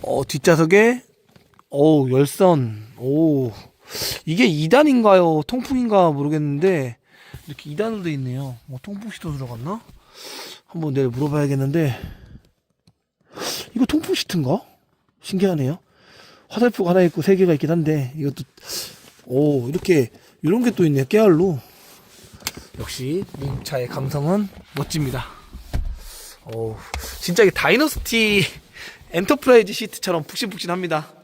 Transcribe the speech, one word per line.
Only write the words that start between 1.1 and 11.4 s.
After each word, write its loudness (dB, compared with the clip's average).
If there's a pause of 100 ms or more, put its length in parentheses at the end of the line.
어우, 4
열선. 2 (120)
오, 0 (720)
이게 2
이 0
단인가요? 4
통풍인가 2
모르겠는데 -2 (500)
이렇게 -18
이 -12
단으로 -6
돼 -4
있네요. -8
뭐 -14
통풍 -14
시트 -12
들어갔나? -10 (840)
한번 -6
내일 2
물어봐야겠는데, 0 (1800)